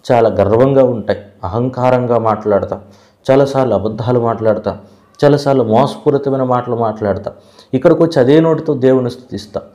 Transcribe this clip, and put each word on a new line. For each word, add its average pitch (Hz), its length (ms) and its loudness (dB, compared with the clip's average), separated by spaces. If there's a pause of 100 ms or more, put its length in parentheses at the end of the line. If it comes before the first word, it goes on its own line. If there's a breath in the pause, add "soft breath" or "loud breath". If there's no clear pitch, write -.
(120)
చాలా 117 160 4
గర్వంగా 113 560 2
ఉంటాయి, 107 340 -4 (260)
అహంకారంగా 123 720 -2
మాట్లాడతాం, 104 640 -2 (500 soft breath)
చాలాసార్లు 135 440 2
అబద్ధాలు 110 460 -2
మాట్లాడతాం, 110 580 -2 (460 soft breath)
చాలాసార్లు 139 400 2
మోసపూరితమైన 135 800 0
మాటలు 123 340 -2
మాట్లాడతాం. 107 580 -4 (400 soft breath)
ఇక్కడికి 160 280 2
వచ్చి 160 180 2
అదే 139 200 6
నోటితో 160 340 0
దేవుని 127 360 2
స్తుతిస్తాం. - 520 -12 (120)